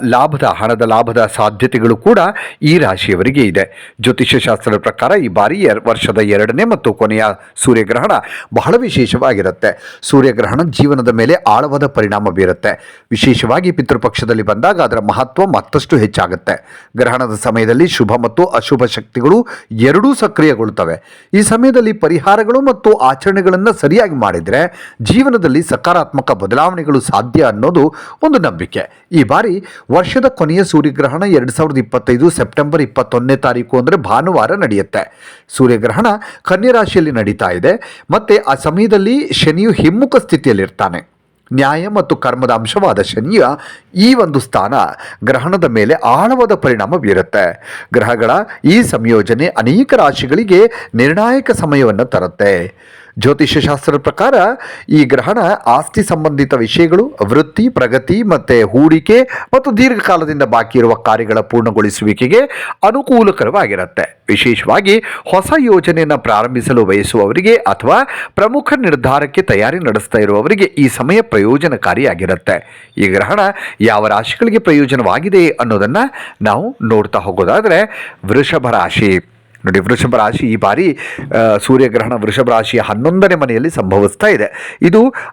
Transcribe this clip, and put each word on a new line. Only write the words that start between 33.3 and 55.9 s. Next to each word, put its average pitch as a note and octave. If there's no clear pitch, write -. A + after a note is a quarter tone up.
ತಾರೀಕು, B2
ಅಂದ್ರೆ C#3
ಭಾನುವಾರ C3
ನಡೆಯುತ್ತೆ. G#2+
ಸೂರ್ಯಗ್ರಹಣ A#2+
ಕನ್ಯಾ G3+
ರಾಶಿಯಲ್ಲಿ F#3
ನಡೀತಾ G#2
ಇದೆ. F2+
ಮತ್ತೆ G#3+
ಆ C3+
ಸಮಯದಲ್ಲಿ G3+
ಶನಿಯು F3
ಹಿಮ್ಮುಖ F#3
ಸ್ಥಿತಿಯಲ್ಲಿರ್ತಾನೆ. G2
ನ್ಯಾಯ C#3+
ಮತ್ತು G3
ಕರ್ಮದ B2+
ಅಂಶವಾದ A2+
ಶನಿಯ E3
ಈ A3
ಒಂದು E3
ಸ್ಥಾನ G#2+
ಗ್ರಹಣದ D3+
ಮೇಲೆ A2+
ಆಳವಾದ G#3
ಪರಿಣಾಮ B2
ಬೀರುತ್ತೆ. F#2+
ಗ್ರಹಗಳ A2+
ಈ G3
ಸಂಯೋಜನೆ A#2
ಅನೇಕ E3+
ರಾಶಿಗಳಿಗೆ F#3
ನಿರ್ಣಾಯಕ G#3
ಸಮಯವನ್ನು C#3
ತರುತ್ತೆ. F#2
ಜ್ಯೋತಿಷ್ಯ C#3
ಶಾಸ್ತ್ರದ C#3+
ಪ್ರಕಾರ G3
ಈ D3+
ಗ್ರಹಣ C3
ಆಸ್ತಿ C#3+